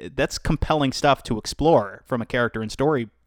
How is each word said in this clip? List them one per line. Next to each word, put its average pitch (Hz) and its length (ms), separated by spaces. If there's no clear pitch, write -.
that's - 220
compelling 147 560
stuff 139 300
to 113 140
explore 117 680
from 120 160
a 107 40
character 117 360
and 107 100
story 135 380